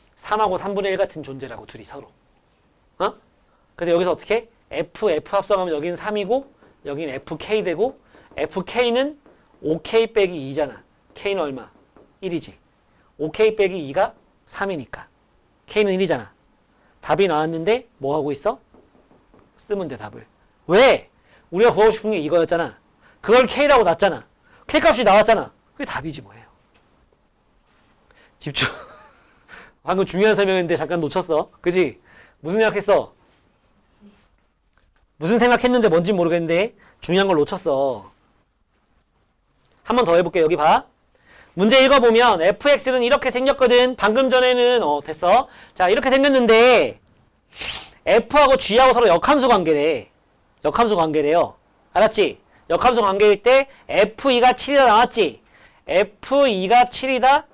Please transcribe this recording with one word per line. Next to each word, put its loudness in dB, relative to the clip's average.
삼하고 -4
삼분의 -6
일 -4
같은 -6
존재라고, -16
둘이 -20
서로. -20
어? -4
그래서 -4
여기서 0
어떻게? -4
F, -6
F -6
합성하면 -2
여긴 -6
삼이고, -6
여긴 -10
에프케이 -8
되고, -4
에프케이는 -4
오케이 -4
빼기 -4
이잖아. -6
K는 -6
얼마? -10
일이지. -10
오케이 -2
빼기 -4
이가 -4
삼이니까. -10
K는 -2
일이잖아. -4
답이 -2
나왔는데 -4
뭐 -6
하고 -4
있어? -6
쓰면 -6
돼, -14
답을. -18
왜? 2
우리가 2
구하고 2
싶은 -8
게 -4
이거였잖아. -2
그걸 2
K라고 2
놨잖아. -2
K -2
값이 2
나왔잖아. 2
그게 -12
답이지 -12
뭐예요. -20
집중. -6
<laughs> -20
방금 -2
중요한 0
설명인데 0
잠깐 -4
놓쳤어. -4
그지? -2
무슨 -6
생각했어? 0
무슨 -2
생각했는데 2
뭔진 0
모르겠는데 -2
중요한 0
걸 2
놓쳤어. -4
한 -2
번 2
더 2
해볼게. 0
여기 2
봐. 2
문제 4
읽어보면 4
에프엑스는 0
이렇게 0
생겼거든. 2
방금 0
전에는, 2
어, -2
됐어. 0
자, 0
이렇게 0
생겼는데 2
F하고 4
G하고 4
서로 4
역함수 2
관계래. 0
역함수 0
관계래요. 0
알았지? 0
역함수 0
관계일 2
때 4
에프 0
이가 4
칠이라 2
나왔지? 0
에프 0
이가 2
칠이다. 0